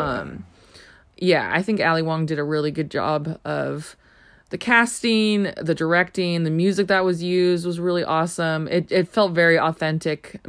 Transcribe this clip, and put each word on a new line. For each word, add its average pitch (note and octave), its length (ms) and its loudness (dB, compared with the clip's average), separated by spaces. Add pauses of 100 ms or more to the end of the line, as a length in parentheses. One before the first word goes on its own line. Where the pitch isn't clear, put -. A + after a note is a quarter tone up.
Um, A#2 440 -6 (720)
yeah, D3+ 360 2
I E3 100 2
think G#3 180 -2
Ali E3 220 2
Wong D#3+ 240 -2
did D3+ 120 -2
a D3 60 -2
really D3+ 260 -2
good D3+ 220 -4
job D3+ 520 -4
of D3 520 -6 (540)
the - 80 -8
casting, A3+ 880 2 (180)
the D#3+ 140 0
directing, F3 680 0
the D#3+ 80 0
music F#3 380 2
that F#3+ 160 2
was F3 180 0
used F3+ 420 2
was F3 140 -4
really F3 240 0
awesome. D#3+ 640 -2
It, E3+ 240 -2
it F#3 160 2
felt G3+ 260 0
very E3 260 6
authentic D#3 920 -2